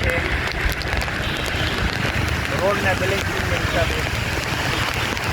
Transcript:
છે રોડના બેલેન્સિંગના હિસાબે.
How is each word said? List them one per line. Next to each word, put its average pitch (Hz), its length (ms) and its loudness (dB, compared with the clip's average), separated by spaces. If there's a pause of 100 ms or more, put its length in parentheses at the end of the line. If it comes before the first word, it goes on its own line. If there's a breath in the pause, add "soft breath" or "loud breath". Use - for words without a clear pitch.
છે 175 120 2 (2500)
રોડના 196 380 2
બેલેન્સિંગના 190 640 0
હિસાબે. - 340 2 (1300)